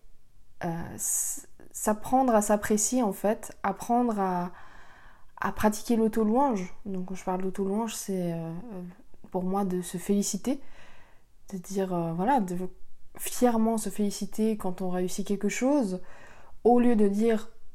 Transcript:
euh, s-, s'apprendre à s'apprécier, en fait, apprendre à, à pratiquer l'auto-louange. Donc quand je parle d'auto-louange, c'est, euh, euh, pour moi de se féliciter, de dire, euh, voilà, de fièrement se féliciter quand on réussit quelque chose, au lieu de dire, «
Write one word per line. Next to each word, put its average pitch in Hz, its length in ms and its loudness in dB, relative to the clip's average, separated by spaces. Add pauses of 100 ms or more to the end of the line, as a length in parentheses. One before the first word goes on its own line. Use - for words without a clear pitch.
(640)
euh, 165 300 -6
s-, - 520 -2 (240)
s'apprendre 247 640 2
à 208 80 6
s'apprécier, 214 600 2
en 202 100 2
fait, - 500 -2
apprendre 226 560 0
à, 180 320 0 (880)
à 202 120 0
pratiquer 214 440 2
l'auto-louange. 220 800 2 (120)
Donc 185 200 -4
quand 190 80 -8
je - 100 -10
parle 185 180 -2
d'auto-louange, 196 520 -2
c'est, 180 380 -2
euh, 165 40 -4
euh, 175 460 -8 (480)
pour 185 140 -2
moi 196 200 0
de 180 180 0
se 175 160 -6
féliciter, 202 640 0 (920)
de 190 60 -6
dire, 190 360 -2
euh, 165 200 0
voilà, 226 260 4
de 180 160 -2 (600)
fièrement 226 640 2
se 208 120 -2
féliciter 208 640 0
quand 185 240 -4
on 185 100 -2
réussit 180 360 0
quelque 202 220 0
chose, 233 520 2 (640)
au 240 160 8
lieu 240 160 8
de 208 100 8
dire, « 214 440 2 (240)